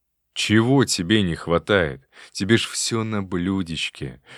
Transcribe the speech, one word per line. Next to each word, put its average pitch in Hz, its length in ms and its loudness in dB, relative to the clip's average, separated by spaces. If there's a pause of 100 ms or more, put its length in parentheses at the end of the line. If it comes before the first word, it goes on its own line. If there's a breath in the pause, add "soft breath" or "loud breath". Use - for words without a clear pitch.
(340)
«Чего 117 500 4
тебе 101 380 0
не 82 140 -2
хватает? 85 720 0 (240 loud breath)
Тебе 101 240 2
ж 110 100 0
все - 380 -4
на 107 180 -4
блюдечке. 87 1000 -6 (180 loud breath)